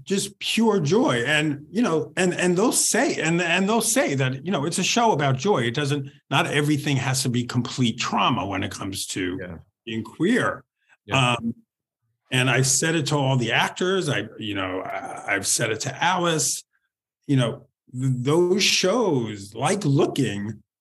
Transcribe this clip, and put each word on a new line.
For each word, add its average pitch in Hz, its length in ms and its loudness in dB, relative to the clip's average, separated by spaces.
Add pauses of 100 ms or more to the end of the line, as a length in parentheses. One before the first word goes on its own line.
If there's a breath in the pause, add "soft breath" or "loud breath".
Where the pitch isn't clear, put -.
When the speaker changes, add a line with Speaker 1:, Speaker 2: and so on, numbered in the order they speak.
Speaker 1:
Just - 360 -4
pure 214 400 2
joy. 147 480 2
And, 151 420 0
you 185 120 -2
know, 165 340 0
and, 180 180 2
and 175 240 2
they'll 240 140 4
say, - 480 0
and, 165 220 2
and 175 260 2
they'll 220 140 2
say 262 340 0
that, 131 300 -2
you 175 40 -4
know, 165 140 0
it's 170 160 -2
a 185 40 0
show 233 280 4
about 143 240 2
joy. 190 280 2
It 120 100 0
doesn't, 143 360 -2 (200 loud breath)
not 151 180 2
everything 147 480 0
has 123 280 0
to 131 60 -2
be 120 140 0
complete 120 560 -2
trauma 151 480 0
when 98 160 -2
it 104 80 -6
comes 95 360 -8
to 92 340 -4
Speaker 2:
Yeah. 87 160 -12 (280)
Speaker 1:
being 110 160 -6
queer. 151 640 -2 (420 soft breath)
Speaker 2:
Yeah. 123 280 2
Speaker 1:
Um, 117 220 -4 (760)
and 127 180 2
I've 131 180 2
said 165 280 0
it 143 120 -2
to 147 100 0
all 131 180 2
the 113 160 0
actors. 185 560 0
I, 107 200 -2 (120)
you 104 160 -6
know, 95 240 -4
I, 95 560 -8
I've 98 100 -4
said 113 260 0
it 107 100 -4
to - 200 -6
Alice. 170 640 0 (640)
You 139 80 2
know, 120 320 0 (240)
th-, 127 240 -2
those 175 480 2
shows, 127 920 0
like 160 300 -2
Looking, 110 800 0 (180)